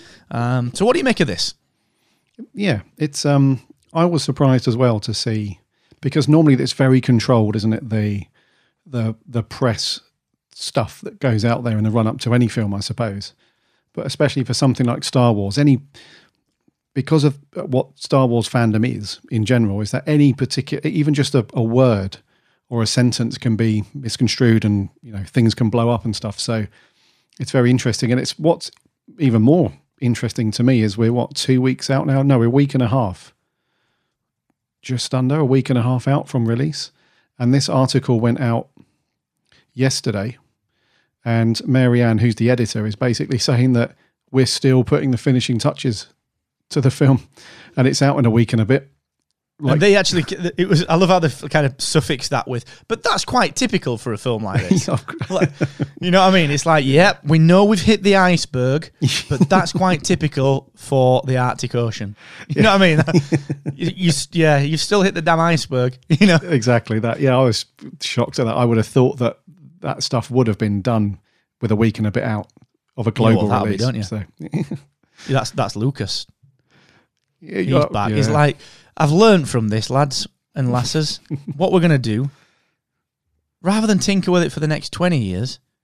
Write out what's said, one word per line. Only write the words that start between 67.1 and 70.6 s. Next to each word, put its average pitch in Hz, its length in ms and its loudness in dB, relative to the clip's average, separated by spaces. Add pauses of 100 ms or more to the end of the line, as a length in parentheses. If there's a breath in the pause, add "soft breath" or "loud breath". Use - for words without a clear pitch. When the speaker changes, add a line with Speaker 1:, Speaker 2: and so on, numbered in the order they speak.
Speaker 2:
Yeah, 131 160 2
I 131 80 4
was 120 220 0 (340)
shocked - 380 -4
at 127 80 -2
that. 110 100 -4
I 123 80 0
would 117 140 2
have 107 100 0
thought 127 300 2
that 123 220 -4 (400)
that - 240 -8
stuff - 260 -6
would 123 160 2
have 107 140 -2
been 104 240 -2